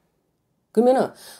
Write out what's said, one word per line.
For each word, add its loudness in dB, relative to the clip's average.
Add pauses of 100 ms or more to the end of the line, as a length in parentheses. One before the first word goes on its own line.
(720)
그러면은 0 (280)